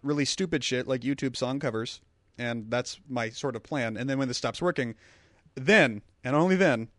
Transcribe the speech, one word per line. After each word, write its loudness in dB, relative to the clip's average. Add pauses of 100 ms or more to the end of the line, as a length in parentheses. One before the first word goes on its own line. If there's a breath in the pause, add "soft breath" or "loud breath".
really 0
stupid -2
shit -2
like 0
YouTube -2
song -2
covers, -4 (360)
and -6
that's -4 (100)
my -4
sort -6
of -10
plan. -4
And -4
then 0
when 0
this -4
stops -4
working, 0 (640 soft breath)
then, 4 (200)
and 0
only 6
then, 4